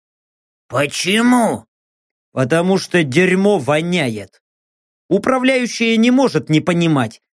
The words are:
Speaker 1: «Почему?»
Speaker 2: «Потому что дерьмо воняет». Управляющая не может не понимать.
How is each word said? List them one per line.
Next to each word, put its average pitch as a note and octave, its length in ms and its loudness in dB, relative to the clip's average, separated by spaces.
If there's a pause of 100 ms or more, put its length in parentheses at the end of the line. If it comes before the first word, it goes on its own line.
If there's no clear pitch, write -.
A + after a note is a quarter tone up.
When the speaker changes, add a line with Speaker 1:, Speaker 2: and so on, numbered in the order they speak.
(680)
Speaker 1:
«Почему?» G3 1000 0 (680)
Speaker 2:
«Потому E3 440 0
что F3 260 -2
дерьмо F3+ 540 2
воняет». D3 840 -4 (680)
Управляющая B3 880 0
не A3+ 160 2
может B3+ 380 0
не D#3 100 2
понимать. D#3 640 -2 (180)